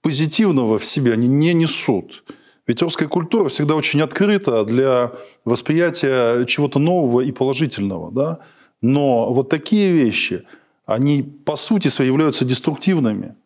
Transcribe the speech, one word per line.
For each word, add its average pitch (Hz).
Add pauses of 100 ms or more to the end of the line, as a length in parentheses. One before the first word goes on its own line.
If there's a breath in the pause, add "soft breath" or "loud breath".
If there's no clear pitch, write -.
позитивного 147
в -
себе 127
они 120
не 151
несут. 156 (420 loud breath)
Ведь 120
русская 165
культура 175
всегда 151
очень 147
открыта 156
для 123 (320 loud breath)
восприятия 127
чего-то 143
нового 147
и 127
положительного, 104
да? 156 (420 loud breath)
Но 123
вот 135
такие 190
вещи, 113 (500 loud breath)
они, 139
по 143
сути 190
своей, 131
являются 147
деструктивными. 127 (120)